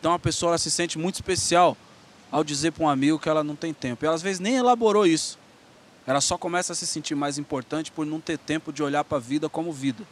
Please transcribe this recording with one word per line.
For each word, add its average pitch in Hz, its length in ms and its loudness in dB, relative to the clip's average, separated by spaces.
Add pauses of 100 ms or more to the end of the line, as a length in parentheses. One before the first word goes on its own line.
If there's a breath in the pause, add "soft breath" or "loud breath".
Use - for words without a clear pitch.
Então 160 120 2
a 175 60 2
pessoa, 170 320 0
ela 170 80 2
se 160 140 -2
sente 170 260 -2
muito 175 160 -2
especial 170 640 4 (560)
ao 143 100 2
dizer 147 300 -2
pra 160 100 -6
um 156 60 4
amigo 143 280 4
que 151 120 -4
ela 156 160 2
não 147 100 -6
tem 160 180 -6
tempo. 131 320 -6
E - 20 2
ela, 160 100 2
às 160 60 -6
vezes, 190 180 -4
nem 220 160 0
elaborou 226 500 4
isso. - 320 2 (680)
Ela 135 160 0
só 175 160 0
começa 180 360 -2
a 165 40 -6
se - 80 -6
sentir 156 300 -6
mais 143 240 -2
importante 147 540 -6
por 160 120 -4
não 156 160 -6
ter 160 180 -6
tempo 156 340 -6
de 143 100 -4
olhar 147 220 0
pra 147 160 -4
vida 147 280 -4
como 165 240 -6
vida. 135 400 -4